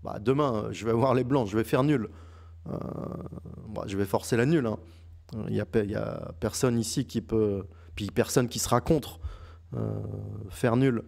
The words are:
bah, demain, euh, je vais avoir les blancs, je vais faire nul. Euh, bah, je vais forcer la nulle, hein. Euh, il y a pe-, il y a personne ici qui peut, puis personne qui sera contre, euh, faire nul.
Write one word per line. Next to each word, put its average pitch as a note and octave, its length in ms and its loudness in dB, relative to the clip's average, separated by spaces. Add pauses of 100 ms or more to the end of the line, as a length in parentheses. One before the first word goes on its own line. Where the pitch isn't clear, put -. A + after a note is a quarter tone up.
bah, - 180 -8
demain, C3+ 320 4
euh, A2 180 -2
je G2+ 140 -8
vais A2+ 60 2
avoir B2 240 4
les B2+ 80 4
blancs, B2 240 2
je G2 100 0
vais A2+ 80 2
faire C3 180 4
nul. C#3 260 2 (600)
Euh, - 80 -4 (920)
bah, G#2+ 160 -8
je G2+ 120 -8
vais G2 80 2
forcer A2 300 0
la A#2 100 4
nulle, D3+ 200 4
hein. G#2+ 120 -2 (580)
Euh, G#2+ 140 -6
il G#2+ 60 -2
y G#2 60 0
a G2+ 40 -4
pe-, G#2+ 200 2
il G2+ 60 -4
y G#2+ 40 -2
a G#2+ 440 -6
personne A#2 380 2
ici A#2 280 0
qui A2+ 160 -4
peut, G#2 440 0 (300)
puis G#2 160 -4
personne A#2+ 380 2
qui A2+ 100 -4
sera A#2+ 220 4
contre, - 380 0 (540)
euh, G#2+ 280 -4 (480)
faire A#2 260 2
nul. B2 320 4